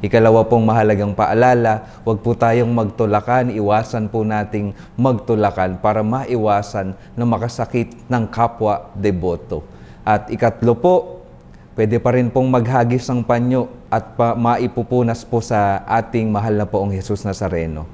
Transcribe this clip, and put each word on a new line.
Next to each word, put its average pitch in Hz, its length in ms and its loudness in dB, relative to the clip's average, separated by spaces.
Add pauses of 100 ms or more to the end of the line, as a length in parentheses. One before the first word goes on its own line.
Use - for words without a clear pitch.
Ikalawa 113 400 6
pong 113 240 2
mahalagang 104 480 2
paalala, 110 720 2 (160)
huwag 107 160 -2
po 117 160 -2
tayong 117 320 2
magtulakan, 117 800 0
iwasan 107 640 -2
po 113 80 -2
nating 107 560 -4 (240)
magtulakan 101 800 0
para 107 240 0
maiwasan 107 880 -2 (240)
na 120 80 -2
makasakit 117 640 -2 (240)
ng 113 160 0
kapwa - 640 -2
deboto. 90 720 -2 (400)
At 107 240 0
ikatlo 117 480 2
po, - 480 0 (480)
pwede 110 240 0
pa 123 160 0
rin 123 160 2
pong 131 240 0
maghagis 123 560 2
ng 123 160 -2
panyo 123 480 0 (160)
at - 240 -4
pa-, 117 240 0
maipupunas 117 880 0
po 117 160 -2
sa 101 480 0
ating 110 400 0
mahal 107 240 0
na 104 160 0
Poong 101 240 -2
Jesus 95 320 -4
Nazareno. 82 680 -4